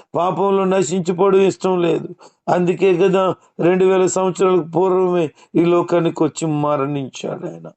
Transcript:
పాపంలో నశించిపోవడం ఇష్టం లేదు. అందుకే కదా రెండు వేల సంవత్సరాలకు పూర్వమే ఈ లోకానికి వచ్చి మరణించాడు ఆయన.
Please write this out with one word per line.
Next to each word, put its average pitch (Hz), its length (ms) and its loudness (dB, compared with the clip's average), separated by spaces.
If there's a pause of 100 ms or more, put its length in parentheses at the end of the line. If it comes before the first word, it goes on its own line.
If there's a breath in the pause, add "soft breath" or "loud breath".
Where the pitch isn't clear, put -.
(160 loud breath)
పాపంలో 185 500 0
నశించిపోవడం 185 760 0
ఇష్టం 185 420 0
లేదు. 170 340 -2 (340 loud breath)
అందుకే 180 480 2
కదా 185 380 2 (240 soft breath)
రెండు 185 260 2
వేల 185 200 2
సంవత్సరాలకు 185 580 0
పూర్వమే 180 680 0 (260 soft breath)
ఈ 170 100 2
లోకానికి 170 580 0
వచ్చి 160 240 -4
మరణించాడు 147 1000 -4
ఆయన. 165 300 -16